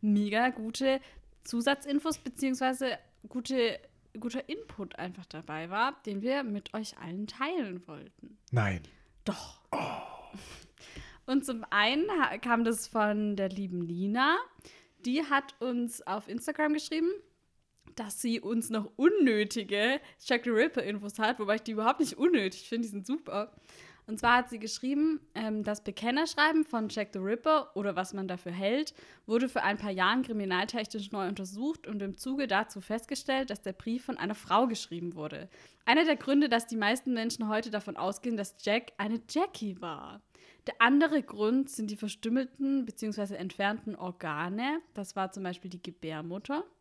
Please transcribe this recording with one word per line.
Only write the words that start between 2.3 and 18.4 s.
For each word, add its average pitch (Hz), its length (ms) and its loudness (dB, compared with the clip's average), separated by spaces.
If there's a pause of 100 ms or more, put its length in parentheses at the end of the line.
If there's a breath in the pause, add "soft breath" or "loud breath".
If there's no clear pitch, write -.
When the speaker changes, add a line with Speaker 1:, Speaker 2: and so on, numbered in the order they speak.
Speaker 1:
gute, 247 500 0 (400)
guter 240 300 -6
Input 320 500 -8
einfach 180 260 -10
dabei 156 440 -10
war, 233 260 0 (100)
den 196 160 -4
wir 262 220 0
mit 208 300 -6
euch 214 240 -8
allen 185 280 -8
teilen 233 600 -6
wollten. - 500 -18 (140)
Speaker 2:
Nein. 101 300 2 (440 loud breath)
Speaker 1:
Doch. - 360 -8 (100)
Speaker 2:
Oh. - 60 -4 (1500 loud breath)
Speaker 1:
Und 269 200 2
zum 226 240 -6
einen 240 360 4 (160)
ha-, - 160 0
kam 233 280 2
das 226 220 0
von 208 500 2
der 190 120 0
lieben 190 300 -4
Nina. 202 580 2 (680 loud breath)
Die 269 180 2
hat 277 380 0
uns 240 440 -2
auf 202 220 -4
Instagram 302 460 0
geschrieben, 320 360 0 (840)
dass 208 260 -8
sie 233 200 0